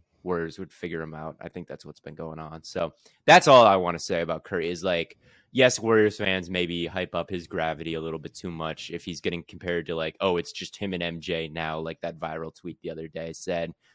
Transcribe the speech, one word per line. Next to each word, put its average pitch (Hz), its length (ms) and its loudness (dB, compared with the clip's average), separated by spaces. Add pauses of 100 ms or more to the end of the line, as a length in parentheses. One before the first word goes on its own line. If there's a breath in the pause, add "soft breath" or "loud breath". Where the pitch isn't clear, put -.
(240)
Warriors 85 360 -4
would 87 120 -14
figure 82 300 -8
'em 78 120 -12
out. 78 260 -12
I 87 80 -14
think 87 180 -12
that's - 180 -14
what's 78 140 -18
been 78 160 -18
going 80 240 -12
on. 80 240 -14
So 85 320 -6 (320 soft breath)
that's 165 220 10
all 127 160 12
I 98 100 10
wanna 87 240 2
say 85 220 -2
about 82 240 -4
Curry 85 260 -2
is, 87 140 -6
like, 85 340 -2 (320 soft breath)
yes, 123 300 4
Warriors 110 360 4
fans 95 320 -2
maybe 87 380 -2
hype 90 300 -6
up 85 120 -4
his 87 200 -8
gravity 80 460 -4
a 80 60 -6
little 80 200 -6
bit 73 120 -14
too - 200 -10
much 80 380 -8
if 85 140 -10
he's 85 160 -10
getting 87 220 -4
compared 87 440 -6
to, 82 100 -6
like, 80 240 -6
"Oh, 95 160 2
it's 85 160 -4
just - 240 -12
him 98 180 -6
and 87 80 -6
M 85 180 -6
J 82 280 -4
now," 80 320 -4
like 80 220 -8
that 82 180 -8
viral 80 340 -8
tweet 82 280 -14
the 82 80 -8
other 80 180 -10
day 82 240 -10
said. 85 400 -6 (220)